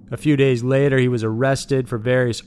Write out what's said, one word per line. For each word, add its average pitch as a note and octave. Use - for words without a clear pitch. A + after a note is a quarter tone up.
A A#2+
few D3
days C3
later, C3+
he B2+
was A#2+
arrested C3
for B2
various B2